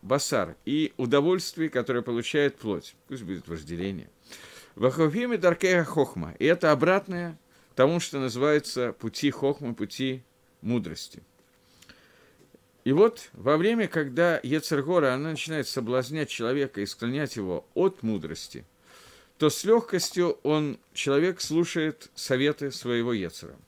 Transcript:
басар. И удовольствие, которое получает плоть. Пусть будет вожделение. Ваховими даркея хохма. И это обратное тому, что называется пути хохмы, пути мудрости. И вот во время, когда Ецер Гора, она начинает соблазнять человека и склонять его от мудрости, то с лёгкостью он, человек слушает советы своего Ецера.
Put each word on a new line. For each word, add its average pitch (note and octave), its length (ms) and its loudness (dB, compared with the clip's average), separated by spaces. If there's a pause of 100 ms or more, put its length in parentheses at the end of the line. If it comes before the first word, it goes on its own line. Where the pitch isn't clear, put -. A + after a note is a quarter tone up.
басар. G#2+ 640 -2
И D3+ 320 -2
удовольствие, D#3 720 0
которое B2 340 -2
получает C3+ 540 -2
плоть. G2+ 380 -8 (140)
Пусть B2+ 160 -12
будет F2 240 -10
вожделение. E2+ 600 -8 (680)
Ваховими D#3+ 580 2
даркея F3+ 480 4
хохма. G#2+ 560 -2
И - 60 0
это E3 260 4
обратное F3 680 2 (380)
тому, D3+ 240 4
что C#3+ 220 -4
называется C3 720 0
пути C3 400 -2
хохмы, C#3 420 -4
пути C3 480 -6 (380)
мудрости. F#2+ 600 -6 (1600)
И C3 80 2
вот A3 400 4
во C3 240 2
время, G#3 320 2
когда D#3+ 520 0
Ецер C#3+ 420 0
Гора, D3 320 2
она D3+ 160 -4
начинает D#3 360 -6
соблазнять C3 600 -2
человека C3 520 -2
и G2+ 60 -2
склонять C3 480 -6
его F#2 400 -4
от F3 300 0
мудрости, D#2+ 600 -6 (720)
то D#3 140 4
с - 140 -8
лёгкостью F#3 800 4
он, D3+ 340 0 (140)
человек D#3+ 480 0
слушает D#3+ 720 -2
советы C#3 560 0
своего A#2+ 420 -2
Ецера. E2+ 440 -6 (120)